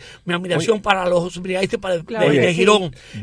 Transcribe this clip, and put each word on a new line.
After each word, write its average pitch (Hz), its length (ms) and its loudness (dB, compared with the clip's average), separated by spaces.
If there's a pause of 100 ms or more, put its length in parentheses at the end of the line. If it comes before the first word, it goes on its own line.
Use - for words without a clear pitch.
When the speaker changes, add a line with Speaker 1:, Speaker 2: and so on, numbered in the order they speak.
(260)
Speaker 1:
mi 175 80 -2
admiración 175 400 0
Speaker 2:
Oye. 208 80 -4
Speaker 1:
para 190 260 0
los 175 320 0
brigadistas 190 400 -4
para 185 240 -2
Speaker 3:
Claro - 220 -2
Speaker 1:
de, 143 60 4
Speaker 2:
Oye, 139 140 4
Speaker 1:
de 180 60 2
Girón. 185 420 2 (280)